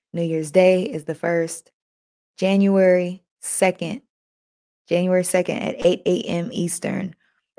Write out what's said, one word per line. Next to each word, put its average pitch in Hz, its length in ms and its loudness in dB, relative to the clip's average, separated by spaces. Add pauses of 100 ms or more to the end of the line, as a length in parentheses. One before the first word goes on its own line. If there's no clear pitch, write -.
(120)
New 170 100 -4
Year's 160 280 -4
Day 185 320 4
is 156 220 -8
the 160 100 -6
first. 170 580 -4 (640)
January 190 880 2 (160)
second. 180 640 -4 (840)
January 180 360 2
second 175 340 -2
at - 280 -2
eight 175 200 0
A 180 180 0
M 170 280 -4
Eastern. 190 600 -6 (440)